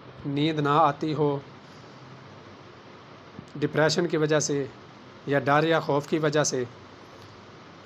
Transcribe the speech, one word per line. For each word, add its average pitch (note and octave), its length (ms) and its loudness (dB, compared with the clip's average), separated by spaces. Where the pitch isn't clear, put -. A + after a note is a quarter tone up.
नींद D3+ 340 0
ना C#3+ 180 2
आती D#3 340 2
हो, C#3+ 280 0
डिप्रेशन D3+ 500 2
की E3 100 -2
वजह D#3 240 2
से C#3+ 280 -4
या C#3 140 2
डर C#3+ 240 4
या D#3+ 160 4
खौफ C#3+ 260 -2
की E3 120 0
वजह D3+ 260 2
से B2+ 200 -2